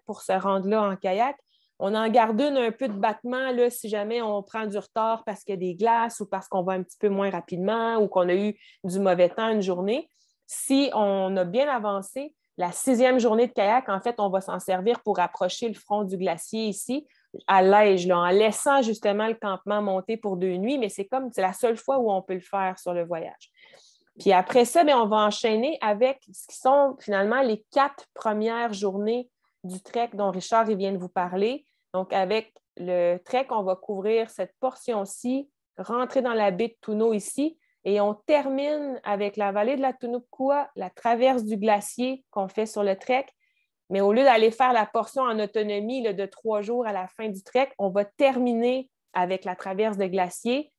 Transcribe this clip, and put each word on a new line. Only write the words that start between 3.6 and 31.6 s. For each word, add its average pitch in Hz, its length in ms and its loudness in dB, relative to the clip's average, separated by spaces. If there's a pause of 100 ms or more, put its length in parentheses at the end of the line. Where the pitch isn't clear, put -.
si 226 180 -10
jamais 214 320 -4
on 208 220 -2
prend 220 240 -6
du 202 100 -4
retard 226 480 -2
parce 202 180 -8
qu'il 196 120 -6
y - 20 -4
a - 20 -6
des 180 140 -4
glaces 233 460 0
ou 202 80 -8
parce 190 200 -8
qu'on 190 140 -2
va 185 120 -2
un 185 100 -4
petit - 160 -20
peu 208 100 2
moins 196 220 0
rapidement 214 680 -2
ou 208 100 2
qu'on 180 220 2
a 175 60 2
eu 202 200 0 (280)
du 185 160 -4
mauvais 180 300 4
temps 220 200 -4
une 214 140 0
journée. 196 440 -2 (380)
Si 269 480 0
on 196 420 0
a 185 100 2
bien 233 220 0
avancé, 214 680 -4 (220)
la 175 160 -4
sixième 254 460 4
journée 226 280 2
de 240 60 -8
kayak, 226 360 2
en 196 120 -2
fait, 240 180 -4
on 202 100 0
va 190 120 0
s'en 185 180 -8
servir 185 420 0
pour 202 180 -2
approcher 180 480 -2
le 220 60 -4
front 208 300 -4
du 190 140 -6
glacier 185 480 -4
ici, 247 420 -6 (400)
à 190 160 6
Lège, 196 420 6
là, 180 140 4
en 175 100 2
laissant 220 540 4
justement 214 440 -2
le 220 80 -2
campement 208 460 -4
monter 196 360 -4
pour 196 200 -4
deux 180 200 -2
nuits, 233 200 -2
mais 226 120 -2
c'est 196 160 -8
comme, 262 260 -6
c'est - 100 -6
la 185 120 0
seule 233 240 0
fois 269 200 -2
où 233 140 0
on 190 100 0
peut 185 140 -8
le 185 40 -6
faire 190 380 -4
sur - 160 -8
le 175 100 -2
voyage. 165 460 -10 (680)
Puis 196 140 4
après 185 320 6
ça, 339 180 4
bien, 285 180 6
on 220 60 2
va 214 200 4
enchaîner 226 520 0
avec 226 400 0 (140)
ce - 140 -20
qui - 100 -18
sont 269 420 4
finalement 208 420 0
les 220 300 0
quatre 277 320 0 (100)
premières 226 600 -2
journées 208 560 -2 (340)
du 185 180 -12
trek 233 320 -4
dont 202 160 -2
Richard, 214 400 0
il 214 60 0
vient 196 160 -2
de 196 60 -4
vous 180 100 -8
parler. 190 580 -4 (280)